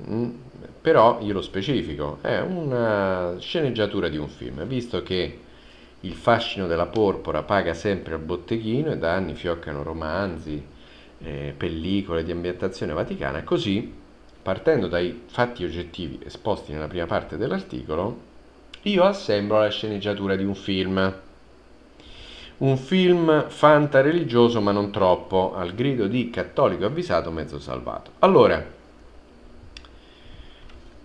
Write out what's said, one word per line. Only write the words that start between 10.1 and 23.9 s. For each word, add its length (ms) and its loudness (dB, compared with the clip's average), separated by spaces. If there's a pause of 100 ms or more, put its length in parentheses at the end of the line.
eh, 380 -8
pellicole 640 -2
di 80 -6
ambientazione 600 -4
vaticana, 500 -4
così, 480 -2 (520)
partendo 440 2
dai 380 -2
fatti 380 -2
oggettivi 600 -8
esposti 500 -6
nella 140 -6
prima 200 -4
parte 300 -4
dell'articolo, 840 -4 (640)
io 200 4
assemblo 540 2
la 120 4
sceneggiatura 680 -2
di 80 0
un 100 0
film. 680 0 (1400)
Un 160 4
film 760 4
fantareligioso, 1120 6